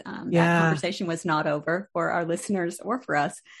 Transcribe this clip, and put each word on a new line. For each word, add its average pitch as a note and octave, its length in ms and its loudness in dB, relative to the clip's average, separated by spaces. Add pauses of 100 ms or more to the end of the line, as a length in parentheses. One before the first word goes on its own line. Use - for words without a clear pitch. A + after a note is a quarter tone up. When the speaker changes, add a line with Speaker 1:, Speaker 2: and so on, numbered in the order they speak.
Speaker 1:
Um, - 220 -12
that F3 80 -2
Speaker 2:
Yeah. E3+ 260 6
Speaker 1:
conversation E3 460 0
was E3 180 -4
not D#3 220 2
over D#3 480 -2
for E3 160 0
our E3+ 160 0
listeners F3 540 -2
or B3 200 -4
for - 160 -2
us. D3 240 -2 (200)